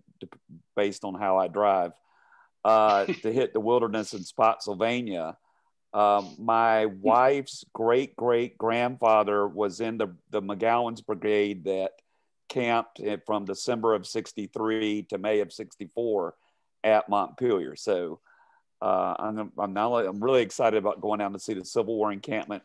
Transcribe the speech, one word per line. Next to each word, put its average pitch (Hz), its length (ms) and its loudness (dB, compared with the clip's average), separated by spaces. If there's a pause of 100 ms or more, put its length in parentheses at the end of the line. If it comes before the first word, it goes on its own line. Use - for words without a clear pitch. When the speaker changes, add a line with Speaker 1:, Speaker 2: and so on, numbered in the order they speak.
(200)
Speaker 1:
to, 95 100 -16 (460)
based 101 280 -2
on 95 120 -8
how 95 240 2
I 92 80 2
drive, 92 460 2 (720)
uh, 107 420 6
Speaker 2:
<laughs> - 180 -6
Speaker 1:
to 110 80 -2
hit 123 220 0
the 110 60 2
wilderness 110 540 0
in 95 100 -10
Spotsylvania. 107 1120 -2 (560)
Um, 101 460 2
my 113 480 2
wife's 120 840 2
great-great-grandfather 117 1800 2
was 98 320 -4
in 113 200 -4
the, 107 80 -2 (240)
the 104 100 -2
McGowan's 113 600 -2
Brigade 104 640 -2
that 95 260 -2 (580)
camped 117 500 -2
in, 104 280 -6
from 104 180 -2
December 110 480 0
of 95 140 -2
sixty-three 110 960 -4
to 95 160 -8
May 104 220 0
of 95 120 -4
sixty-four 104 840 -6 (480)
at 107 260 4
Montpelier. 98 680 -2
So, 90 460 -4 (600)
uh, 92 380 0
I'm, 107 360 -6
I'm 98 180 -4
not 104 140 0
only, 117 200 0
I'm 98 160 -6
really 131 180 4
excited 110 360 0
about 101 220 -2
going 104 200 -2
down 101 140 -4
to 98 60 -10
see 110 140 -6
the 95 100 -8
Civil 113 320 -2
War 104 160 0
encampment, 98 540 -8